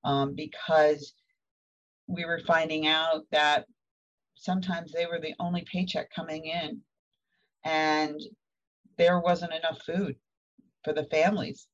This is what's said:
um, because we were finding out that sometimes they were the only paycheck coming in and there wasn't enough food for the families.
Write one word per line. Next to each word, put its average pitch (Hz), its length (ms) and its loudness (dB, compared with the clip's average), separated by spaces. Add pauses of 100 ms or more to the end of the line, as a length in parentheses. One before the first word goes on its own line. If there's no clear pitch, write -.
um, 139 300 0
because 151 760 2 (920)
we 175 160 -6
were 170 240 -2
finding 160 400 2
out 160 440 2
that 147 340 4 (680)
sometimes 180 580 -4
they 170 120 0
were 170 140 -4
the 156 200 -6
only 175 300 -2
paycheck 180 440 -2
coming 160 320 -8
in 160 340 -6 (840)
and 156 560 0 (760)
there 175 220 6
wasn't 170 340 0
enough 160 280 -6
food 165 340 -4 (680)
for 151 80 -2
the 147 120 -2
families. 170 680 0